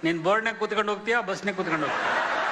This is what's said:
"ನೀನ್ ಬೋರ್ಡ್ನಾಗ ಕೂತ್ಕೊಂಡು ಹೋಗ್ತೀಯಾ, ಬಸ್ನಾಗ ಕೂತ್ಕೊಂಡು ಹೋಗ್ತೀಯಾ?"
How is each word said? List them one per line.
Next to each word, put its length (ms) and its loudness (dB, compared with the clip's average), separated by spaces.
"ನೀನ್ 200 2
ಬೋರ್ಡ್ನಾಗ 320 2
ಕೂತ್ಕೊಂಡು 380 0
ಹೋಗ್ತೀಯಾ, 280 0
ಬಸ್ನಾಗ 340 -2
ಕೂತ್ಕೊಂಡು 320 0
ಹೋಗ್ತೀಯಾ?" 260 0